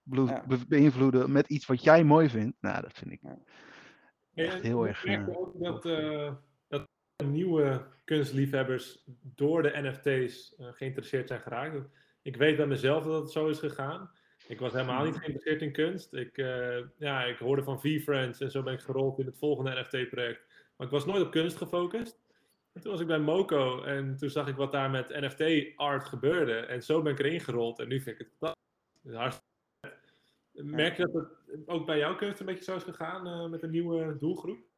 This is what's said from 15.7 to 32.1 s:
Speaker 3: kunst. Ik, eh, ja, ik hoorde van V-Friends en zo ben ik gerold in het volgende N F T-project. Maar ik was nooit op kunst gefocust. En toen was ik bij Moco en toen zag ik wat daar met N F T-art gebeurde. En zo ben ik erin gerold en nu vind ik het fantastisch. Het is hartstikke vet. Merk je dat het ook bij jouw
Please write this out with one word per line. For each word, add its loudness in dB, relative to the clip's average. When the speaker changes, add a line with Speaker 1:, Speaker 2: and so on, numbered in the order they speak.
Speaker 3:
kunst. -2
Ik, -8
eh, -4
ja, -2
ik -4
hoorde 2
van -4
V-Friends 0
en -6
zo -4
ben -4
ik -6
gerold -2
in -4
het -10
volgende 0
N -4
F -12
T-project. -4
Maar -8
ik -2
was 0
nooit 2
op -4
kunst 2
gefocust. -4
En -16
toen -8
was -4
ik -2
bij 2
Moco 2
en -4
toen -4
zag -2
ik -4
wat -2
daar 0
met -2
N -4
F -10
T-art 0
gebeurde. 0
En -6
zo 2
ben 2
ik -2
erin 0
gerold -2
en -6
nu -2
vind -10
ik -16
het -20
fantastisch. -6
Het -18
is -10
hartstikke -6
vet. -18
Merk 0
je 2
dat -6
het -8
ook -4
bij 0
jouw 2